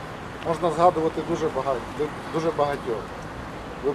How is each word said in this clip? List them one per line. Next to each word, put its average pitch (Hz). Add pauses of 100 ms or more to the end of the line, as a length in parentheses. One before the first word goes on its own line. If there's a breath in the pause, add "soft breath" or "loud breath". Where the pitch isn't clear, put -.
(480)
Можна 165
згадувати 160
дуже 160
багать-, 135 (260)
дуже 160
багатьох. 139 (840)
Ви 143